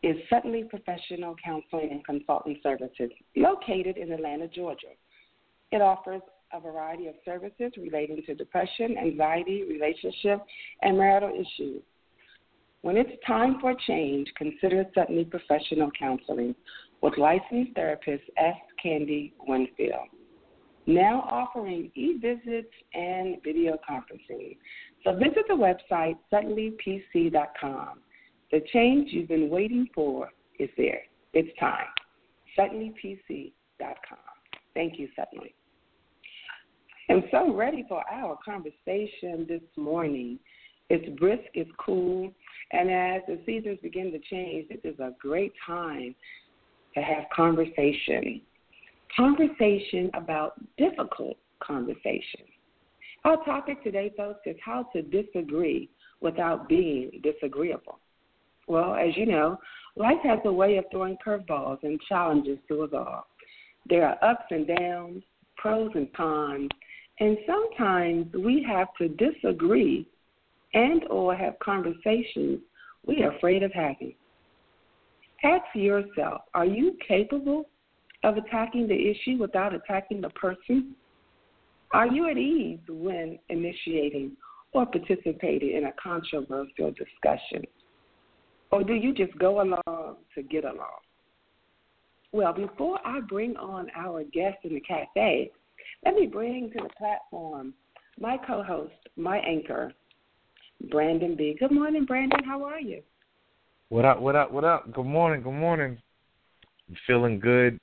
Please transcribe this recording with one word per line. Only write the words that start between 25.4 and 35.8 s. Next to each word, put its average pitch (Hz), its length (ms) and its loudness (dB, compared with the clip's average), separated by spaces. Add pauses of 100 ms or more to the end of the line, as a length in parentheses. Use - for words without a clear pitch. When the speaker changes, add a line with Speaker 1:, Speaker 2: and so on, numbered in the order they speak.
Speaker 1:
the 403 60 4
website, 180 640 2 (120)
suddenly 214 440 0 (100)
P 196 180 -4 (120)
C 170 160 4
dot 151 300 2
com. 135 420 -8 (500)
The 156 80 6 (140)
change 254 400 6
you've 170 160 -2
been 160 200 2
waiting 220 460 0
for 135 340 -2 (300)
is 139 160 -2
there. - 280 0 (280)
It's 160 300 2
time. 131 260 -2 (680)
Suddenly 220 480 0
P 196 160 -10 (120)
C 143 240 -10 (260)
dot 131 160 -8 (120)
com. - 120 -20 (540)
Thank 165 260 -4
you, 139 160 -8
Suddenly. - 380 -10 (1600)